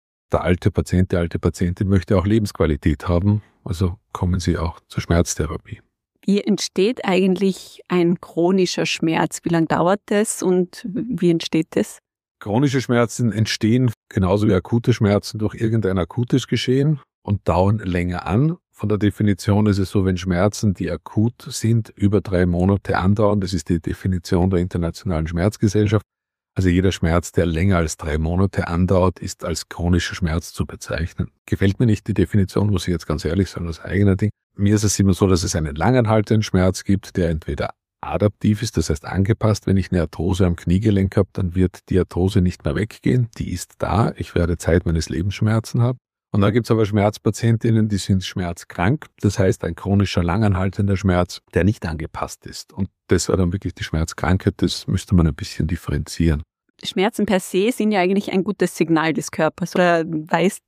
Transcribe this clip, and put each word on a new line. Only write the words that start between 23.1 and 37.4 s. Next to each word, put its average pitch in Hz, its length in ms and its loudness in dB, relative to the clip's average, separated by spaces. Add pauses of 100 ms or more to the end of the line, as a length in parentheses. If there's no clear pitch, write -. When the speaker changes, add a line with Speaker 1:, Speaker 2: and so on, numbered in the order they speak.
Speaker 1:
das 92 120 -4
ist 85 160 -4
die 87 100 2
Definition 90 720 -2
der 92 120 2
Internationalen 85 640 -4
Schmerzgesellschaft, 104 800 0 (500)
also 92 160 2
jeder 90 200 4
Schmerz, 85 400 0
der 87 140 0
länger 87 320 2
als 82 220 0
drei 76 180 -4
Monate 87 520 0
andauert, 90 520 2
ist - 240 -10
als 85 240 -8
chronischer 87 460 0
Schmerz 82 380 -4
zu - 120 -6
bezeichnen. - 640 -8 (160)
Gefällt - 320 0
mir - 80 2
nicht 104 220 0
die 107 60 -4
Definition, 101 560 0
muss 92 180 -2
ich 90 40 -2
jetzt 85 140 -4
ganz 78 180 -4
ehrlich 87 260 0
sagen, 85 160 -10
das 82 140 -10
eigene 98 360 2
Ding. 104 140 -2 (260)
Mir 101 180 4
ist 104 80 2
es 104 160 0
immer 98 140 4
so, 98 140 4
dass 92 160 4
es 90 120 -4
einen 76 220 -4
langanhaltenden 110 640 2
Schmerz 92 420 0
gibt, - 320 -2
der 87 120 0
entweder 80 420 -4 (320)